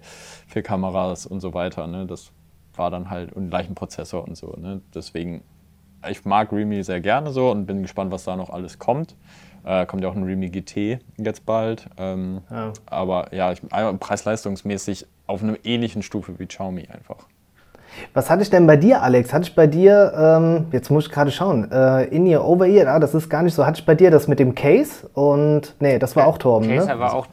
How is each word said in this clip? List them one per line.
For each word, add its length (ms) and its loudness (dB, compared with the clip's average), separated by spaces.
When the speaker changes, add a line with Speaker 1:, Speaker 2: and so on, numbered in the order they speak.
Speaker 1:
vier 140 -8
Kameras 640 -6
und 140 -12
so 140 -12
weiter, 320 -8
ne? 200 -12
Das 260 -16
war 140 -4
dann 180 -10
halt, 240 -12
und 180 -10
gleichen 260 -10
Prozessor 500 -14
und 100 -16
so, 220 -18
ne? 220 -14
Deswegen, 480 -12
ich 160 -12
mag 260 -2
Realme 320 -4
sehr 180 -6
gerne 300 -2
so 220 0
und 140 -6
bin 160 -6
gespannt, 280 -8
was 140 -10
da 100 -8
noch 160 -10
alles 300 -14
kommt. 340 -4
Äh, 220 -2
kommt 160 -8
ja 60 -4
auch 80 -8
ein 80 -6
Realme 240 -6
G 140 -8
T 360 -6
jetzt 280 -8
bald. 400 -4
Ähm, 420 -8
Speaker 2:
Ja. 220 -10
Speaker 1:
aber 460 -6
ja, 200 -2
ich, 80 -10
einmal 240 -2
preis-leistungsmäßig 1120 -8
auf 140 -6
einer 200 -4
ähnlichen 400 -4
Stufe 380 -10
wie 60 -10
Xiaomi 460 -12
einfach. 340 -20
Speaker 2:
Was 160 0
hatte 120 4
ich 80 -2
denn 180 6
bei 80 10
dir, 260 6
Alex? 300 2
Hatte 160 -2
ich 60 -18
bei 120 6
dir, 500 6
ähm, 540 4
jetzt 200 -2
muss 160 2
ich 60 -14
gerade 200 0
schauen, 400 -2
äh, 320 4
In-Ear, 420 2
Over-Ear, 480 6
ah, 60 4
das 140 0
ist 140 0
gar 140 -2
nicht 100 2
so. 140 2
Hatte 140 -2
ich 40 -18
bei 120 6
dir 160 8
das 160 6
mit 100 2
dem 160 2
Case? 580 0
Und, 680 2
nee, 180 2
das 160 -4
war 140 6
auch 100 0
Torben, 300 2
Speaker 3:
Case 180 2
Speaker 2:
ne? 140 -4
Speaker 3:
war 120 -2
auch 200 -6